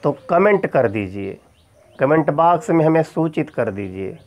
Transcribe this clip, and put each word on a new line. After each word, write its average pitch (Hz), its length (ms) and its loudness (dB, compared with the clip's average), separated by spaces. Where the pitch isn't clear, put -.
तो 147 80 2
कमेंट 190 380 2
कर 123 220 0
दीजिए, 98 500 -8
कमेंट 151 320 2
बॉक्स 165 380 2
में 165 160 4
हमें 160 180 2
सूचित 160 460 -4
कर 110 220 -4
दीजिए 95 560 -10